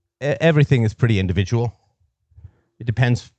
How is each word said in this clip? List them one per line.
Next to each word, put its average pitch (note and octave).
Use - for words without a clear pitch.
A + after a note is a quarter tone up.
e-, C#3+
everything D3
is G#2
pretty A2+
individual. F#2+
It A#2
depends A#2+